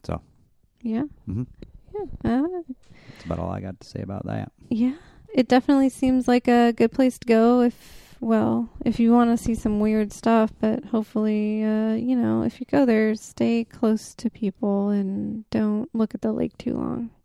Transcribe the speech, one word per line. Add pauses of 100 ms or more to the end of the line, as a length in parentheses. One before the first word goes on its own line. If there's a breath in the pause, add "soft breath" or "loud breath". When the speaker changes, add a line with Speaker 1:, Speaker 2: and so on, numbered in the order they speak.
Speaker 1:
So. (580)
Speaker 2:
Yeah. (260)
Speaker 1:
Mm-hmm. (500)
Speaker 2:
Yeah. (400)
Uh, (640 loud breath)
Speaker 1:
That's
about
all
I
got
to
say
about
that. (180)
Speaker 2:
Yeah. (360 loud breath)
It
definitely
seems
like
a
good
place
to
go
if,
well, (160)
if
you
wanna
see
some
weird
stuff,
but
hopefully,
uh,
you
know,
if
you
go
there,
stay
close
to
people
and
don't
look
at
the
lake
too
long. (140)